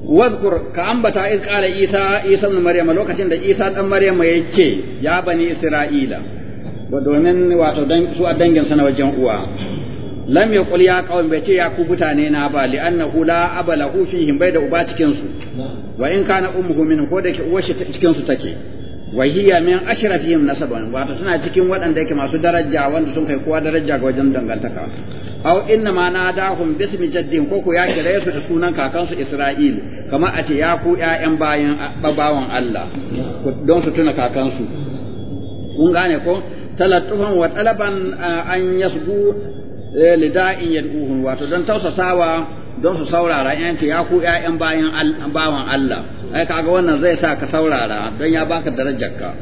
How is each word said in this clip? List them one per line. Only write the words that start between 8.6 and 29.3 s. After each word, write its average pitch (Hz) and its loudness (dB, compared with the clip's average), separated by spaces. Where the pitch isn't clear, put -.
sa 147 2
na 143 6
wajen 135 2
uwa. 117 2
Lam 202 4
yaqul 180 4
ya 180 6
qaum 170 0
bai 156 0
ce 190 2
ya 175 2
ku 175 -2
mutane 151 2
na 147 2
ba 135 0
li 131 -2
annahu 160 0
la 170 2
aba 170 0
lahu 147 0
fihim 156 0
bai 175 4
da 160 2
uba 165 0
cikin 160 0
su. - -8
Wa 123 0
in 196 2
kana 190 0
ummuhu 175 0
min 156 2
ko 180 0
da 180 0
ke - -4
uwar 170 0
shi 175 -2
ta-, - -6
cikin 165 4
su 139 -2
take. 113 -2
Wa 127 2
hiya 180 4
min 180 2
ashrafihim 170 2
nasaban 123 -2
wato 135 -4
tana 180 -2
cikin 180 2
waɗanda 170 0
yake 160 -2
masu 139 -2
daraja 156 2
wanda 151 -2
sun 156 -2
kai 143 -2
kowa 156 0
daraja 156 0
ga 127 -2
wajen 135 2
dangantaka. 110 -4
Aw 180 2
inna 220 2
ma 180 2
nadahum 180 -2
bismi 190 -2
jaddihim 156 0
ko 196 0
ko 175 0
ya 175 4
kire 175 0
su 180 -2
da 147 -4
sunan 170 0
kakansu 151 -2
Isra'il 139 -2